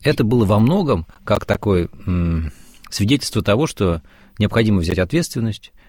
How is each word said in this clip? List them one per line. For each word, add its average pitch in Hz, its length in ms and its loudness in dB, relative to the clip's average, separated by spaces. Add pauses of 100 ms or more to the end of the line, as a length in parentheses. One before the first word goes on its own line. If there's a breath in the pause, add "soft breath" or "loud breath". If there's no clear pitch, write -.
это 147 200 2
было 113 220 2
во 104 140 4
многом 135 460 2 (200 soft breath)
как - 200 -2
такое, 95 440 0 (180)
м, 85 440 -2 (380 soft breath)
свидетельство 107 540 -2
того, 113 240 2
что 85 340 -2 (360 soft breath)
необходимо 104 440 2
взять 82 180 -2
ответственность, 113 720 -4 (180 soft breath)